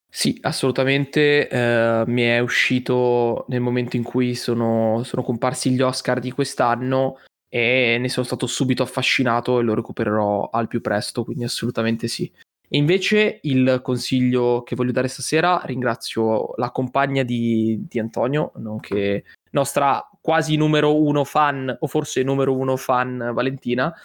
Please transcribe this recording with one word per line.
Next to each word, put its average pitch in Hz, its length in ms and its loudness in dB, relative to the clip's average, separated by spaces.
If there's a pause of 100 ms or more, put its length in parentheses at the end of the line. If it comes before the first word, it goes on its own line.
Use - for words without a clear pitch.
(160)
Sì, - 260 -2
assolutamente, 139 1080 2
eh, 117 580 2
mi 120 160 2
è 117 160 4
uscito 123 1120 0
nel 127 140 -2
momento 123 340 0
in 120 80 -2
cui 123 320 0
sono, 113 680 0
sono 123 200 -4
comparsi 127 480 -2
gli 127 100 2
Oscar 127 380 0
di 123 100 -6
quest'anno 131 920 0 (300)
e 120 500 2
ne 127 100 -2
sono 123 140 -2
stato 127 220 -4
subito 127 380 0
affascinato 123 760 0
e 120 40 2
lo 113 100 2
recupererò 107 800 0
al 117 160 0
più 117 140 -4
presto, 107 420 -2
quindi 120 220 -6
assolutamente 117 640 -2
sì. - 240 -6 (380)
E 143 80 0
invece 190 640 2
il 127 400 2
consiglio 123 800 0
che 120 140 -8
voglio 127 160 0
dare 127 160 0
stasera, 170 580 0
ringrazio 113 920 -2
la 120 120 -2
compagna 135 540 0
di, 117 640 0
di - 100 -8
Antonio, 113 600 -2
nonché 101 680 -4 (240)
nostra 139 580 0 (140)
quasi 156 360 0
numero 151 440 4
uno 147 220 2
fan, 139 560 0
o 165 80 -4
forse 143 340 -2
numero 135 340 0
uno 131 220 0
fan 127 560 -2
Valentina, 127 580 -2 (120)